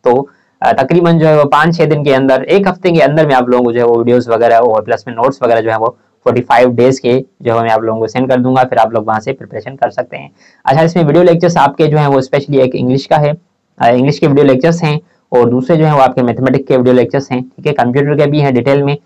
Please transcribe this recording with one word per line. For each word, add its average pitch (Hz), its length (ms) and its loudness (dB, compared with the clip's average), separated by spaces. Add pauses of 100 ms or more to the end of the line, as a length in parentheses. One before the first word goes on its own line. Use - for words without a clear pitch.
तो, 127 260 0 (320)
अ, 120 100 0
तकरीबन 170 480 2
जो 156 80 2
है 156 100 4
वो 147 80 4
पाँच 151 320 0
छः 165 80 2
दिन 151 180 -2
के 143 100 0
अंदर, 131 300 0
एक 190 240 0
हफ्ते 180 240 -2
के 165 80 0
अंदर 151 280 2
मैं 139 80 0
आप 123 140 0
लोगों 123 160 2
को 120 60 -2
जो 117 80 -2
है 120 60 2
वो 117 120 2
वीडियोज़ 120 320 0
वगैरह 117 280 2
और 113 240 2
plus 113 260 -6
में 123 80 -12
notes 127 280 -2
वगैरह 117 180 0
जो 113 100 -4
है 113 60 -4
वो 113 200 -4 (260)
फ़ोर्टी 120 180 0
फ़ाइव 123 280 2
days 123 300 0
के 127 260 -2 (160)
जो 117 140 -2
है 117 80 0
मैं 113 60 -2
आप 110 120 0
लोगों 110 180 -4
को 113 80 -4
send 127 220 -4
कर 127 80 2
दूंगा, 127 260 0
फिर 127 160 -2
आप 113 140 0
लोग 110 140 -4
वहाँ 110 120 -2
से - 140 -8
preparation 110 420 -14
कर 123 140 -4
सकते - 280 -10
हैं। 139 140 -18 (340)
अच्छा, 143 160 0
इसमें 170 220 0
video 156 200 2
lectures 170 340 2
आपके 143 300 0
जो 147 100 0
हैं 151 100 2
वो 135 140 2
specially 139 380 -2
एक 127 160 0
English 127 300 -2
का 160 120 0
है, 147 200 -2 (420)
अ, 127 80 0
English 127 320 0
के 165 80 0
video 143 180 2
lectures 156 380 0
हैं, 151 180 -2 (320)
और 123 160 2
दूसरे 127 280 0
जो 156 80 2
हैं 151 80 2
वो 143 60 2
आपके 131 220 0
mathematics 131 460 -2
के 135 100 0
video 127 180 2
lectures 127 360 -2
हैं, 127 100 -4
ठीक - 260 -10
है, 147 60 -2
Computer 139 420 -2
के 147 100 2
भी 143 140 -2
हैं 139 140 0
detail 139 300 0
में 143 220 -2